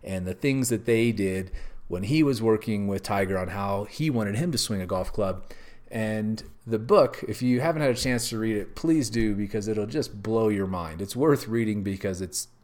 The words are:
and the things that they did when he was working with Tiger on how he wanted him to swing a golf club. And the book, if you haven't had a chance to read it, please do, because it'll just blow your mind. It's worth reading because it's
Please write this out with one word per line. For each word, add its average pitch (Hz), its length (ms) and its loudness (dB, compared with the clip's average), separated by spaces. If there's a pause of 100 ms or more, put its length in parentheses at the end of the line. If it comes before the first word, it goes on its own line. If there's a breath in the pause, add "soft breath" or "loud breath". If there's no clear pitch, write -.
and 92 240 -6
the 92 80 -4
things 135 340 0
that 110 160 0
they 117 280 4
did 95 400 -2 (340 loud breath)
when 90 160 -4
he 151 220 4
was 123 180 2
working 107 460 2
with 95 160 -2
Tiger 98 340 2
on 90 100 -2
how 98 360 -2
he 151 260 -2
wanted 107 240 0
him 170 160 0
to 123 80 0
swing 98 240 -2
a 90 40 -4
golf 92 260 -2
club. 95 320 0 (480 loud breath)
And 110 500 -2 (240)
the 113 140 0
book, 135 480 4
if 110 120 -6
you 123 200 4
haven't 160 220 0
had 135 100 4
a - 20 2
chance 120 360 0
to 113 80 -4
read 110 180 0
it, 101 180 -4
please 156 360 2
do, 110 260 2
because 104 320 -2
it'll 107 180 0
just 120 340 -4
blow 110 280 2
your 98 180 2
mind. 85 340 -6
It's 98 140 -6
worth 143 320 4
reading 107 380 0
because 95 360 -4
it's - 280 -6 (160)